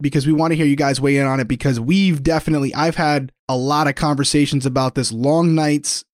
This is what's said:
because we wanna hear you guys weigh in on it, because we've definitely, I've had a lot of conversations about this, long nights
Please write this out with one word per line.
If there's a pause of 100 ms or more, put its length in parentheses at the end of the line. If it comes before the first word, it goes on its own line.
because
we
wanna
hear
you
guys
weigh
in
on
it,
because
we've
definitely,
I've
had (160)
a
lot
of
conversations
about
this,
long
nights (100)